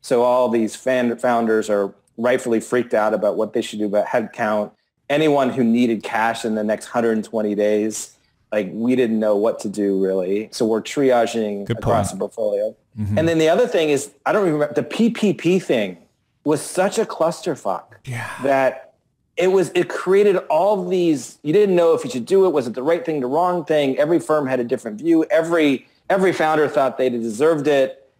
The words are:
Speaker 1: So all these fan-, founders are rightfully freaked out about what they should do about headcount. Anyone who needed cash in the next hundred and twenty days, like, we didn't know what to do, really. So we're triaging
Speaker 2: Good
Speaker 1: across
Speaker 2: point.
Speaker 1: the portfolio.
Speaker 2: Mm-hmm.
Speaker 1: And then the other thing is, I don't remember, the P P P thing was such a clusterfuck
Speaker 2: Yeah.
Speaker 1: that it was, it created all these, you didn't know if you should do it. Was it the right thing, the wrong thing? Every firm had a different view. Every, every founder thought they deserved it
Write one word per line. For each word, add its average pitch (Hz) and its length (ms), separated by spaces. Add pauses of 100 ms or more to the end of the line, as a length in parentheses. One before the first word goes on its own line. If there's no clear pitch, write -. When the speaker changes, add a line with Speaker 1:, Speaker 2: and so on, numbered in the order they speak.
Speaker 1:
So 123 220
all 123 260
these 113 280
fan-, 123 420
founders 113 500
are 101 240 (240)
rightfully 120 440
freaked 120 340
out 107 200
about 98 220
what 107 180
they 117 80
should 107 180
do 107 60
about 101 200
headcount. 107 640 (380)
Anyone 143 420
who 117 140
needed 113 380
cash 113 420
in 110 100
the 107 100
next 107 220
hundred 117 260
and 110 120
twenty 104 300
days, 107 600 (360)
like, 104 200
we 117 220
didn't 113 240
know 107 160
what 107 260
to 110 80
do, 101 340
really. 95 500
So 120 140
we're 110 160
triaging 113 840
Speaker 2:
Good 113 140
Speaker 1:
across 113 320
Speaker 2:
point. 95 100
Speaker 1:
the 101 80
portfolio. 104 480 (220)
Speaker 2:
Mm-hmm. 107 200
Speaker 1:
And 160 100
then 165 100
the 156 100
other 214 180
thing 165 220
is, 139 220 (160)
I 143 60
don't 202 120
remember, 151 300
the 139 80
P 226 280
P 214 220
P 175 260
thing 104 380 (480)
was 147 160
such 190 380
a 214 80
clusterfuck - 760 (200)
Speaker 2:
Yeah. 120 260 (120)
Speaker 1:
that 135 500 (460)
it 175 100
was, 185 260
it 175 140
created 196 480 (140)
all 185 360
these, 170 560
you 151 120
didn't 202 200
know 165 200
if - 100
you 127 60
should 120 160
do 190 180
it. 180 60
Was 139 160
it 110 80
the 127 80
right 165 220
thing, 156 160
the 123 60
wrong 170 380
thing? 143 340
Every 156 220
firm 151 260
had 131 140
a 120 40
different 117 340
view. 160 320
Every, 160 560 (240)
every 185 240
founder 156 340
thought 135 300
they 131 100
deserved 123 580
it 139 540